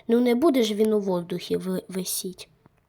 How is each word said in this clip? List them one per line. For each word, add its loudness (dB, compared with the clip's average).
Ну 4
не 4
буде 4
ж 0
він 2
у 2
воздухі -4
ви-, -4
висіть. -8